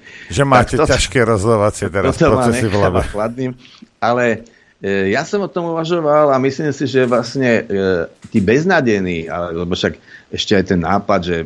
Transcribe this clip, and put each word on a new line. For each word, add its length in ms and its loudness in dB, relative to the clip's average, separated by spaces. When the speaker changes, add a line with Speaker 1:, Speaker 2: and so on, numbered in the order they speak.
Speaker 1:
že 160 0
máte 320 2
Speaker 2:
Tak 80 4
to 80 2
Speaker 1:
ťažké 320 0
rozhodovacie 640 2
teraz 240 0
Speaker 2:
toto 240 4
ma 80 0
Speaker 1:
procesy 200 0
v 80 -2
Speaker 2:
necháva 280 2
Speaker 1:
hlave. 80 -6
Speaker 2:
chladným, 420 -4
ale, 260 0
e, 320 0
ja 80 -2
som 200 -4
o 80 -6
tom 240 -4
uvažoval 560 2
a 120 4
myslím 320 -2
si, 120 -4
že 200 2
vlastne, 560 0
e, 440 -2
tí 120 0
beznádejní, 880 0
ale, 320 -6
lebo 120 -4
však 200 -2
ešte 300 -4
aj 60 2
ten 80 2
nápad, 400 0
že 240 -4